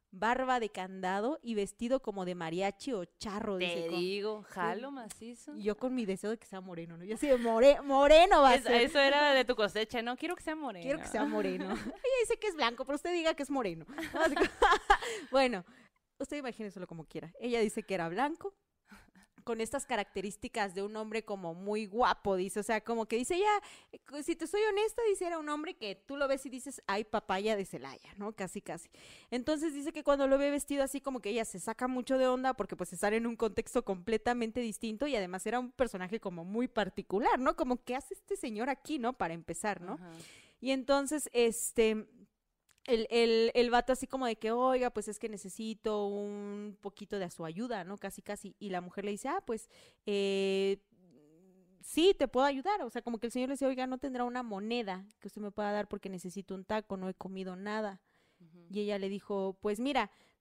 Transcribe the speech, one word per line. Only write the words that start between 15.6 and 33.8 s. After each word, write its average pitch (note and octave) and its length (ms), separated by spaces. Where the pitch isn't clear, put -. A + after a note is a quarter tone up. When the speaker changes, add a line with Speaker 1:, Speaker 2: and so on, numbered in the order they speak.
Speaker 1:
usted D4 180
imagínenselo G#3+ 500
como D#3+ 200
quiera. D#3+ 340
Ella A#3 200
dice G#3+ 220
que G3 120
era E3+ 140
blanco, D4 460
con A3+ 180
estas A#3 240
características G3+ 920
de G3 80
un G#3+ 140
hombre A3 300
como F#3 260
muy G3+ 320
guapo, G3+ 520
dice, F#3+ 240
o - 20
sea, G#3+ 200
como A3+ 220
que A3 120
dice, E4+ 220
"Ya, G#4 220
eh, C#4+ 300
si E4 140
te - 100
soy G#4 160
honesta", G#4+ 440
dice, F#4+ 200
"era E4+ 120
un D4+ 120
hombre D4+ 260
que G3+ 200
tú - 200
lo C#4+ 120
ves C4+ 180
y - 40
dices, B3+ 360
'Ay, G3+ 180
papaya G#3 500
de G3 120
Celaya'", C3+ 500
¿no? G#3 180
Casi, F#3+ 280
casi. E3+ 260
Entonces C#4+ 440
dice C#4+ 180
que - 100
cuando C#4 260
lo C4+ 100
ve C#4+ 120
vestido C#4+ 320
así, C4+ 200
como B3+ 180
que G#3 80
ella A3+ 160
se F3+ 160
saca B3 280
mucho B3+ 280
de C4 100
onda, B3+ 280
porque, F#3+ 200
pues, F3+ 200
estar G#3 180
en A#3 140
un A#3 100
contexto A3+ 480